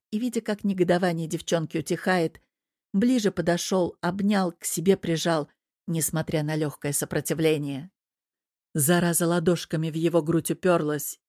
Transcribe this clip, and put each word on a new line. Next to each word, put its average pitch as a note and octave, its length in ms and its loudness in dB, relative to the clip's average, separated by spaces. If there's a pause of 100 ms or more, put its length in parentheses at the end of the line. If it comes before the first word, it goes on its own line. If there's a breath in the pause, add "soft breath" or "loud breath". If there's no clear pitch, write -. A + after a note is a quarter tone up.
(120)
и, G#3+ 80 -2
видя, A#3 200 -2
как G#3 220 -4
негодование F3+ 640 2
девчонки E3 520 -2
утихает, E3+ 600 0 (520)
ближе A3 400 2
подошел, F3 680 0
обнял, F#3+ 520 0
к - 120 -14
себе F#3 320 -2
прижал, E3 520 -2 (400)
несмотря D#3 560 -2
на D#3 100 -4
легкое D3 380 -4
сопротивление. D3 960 -2 (840)
Зараза E3+ 540 2
ладошками E3 640 0
в D3 40 -6
его E3 280 2
грудь E3 300 0
уперлась D3+ 680 0 (100)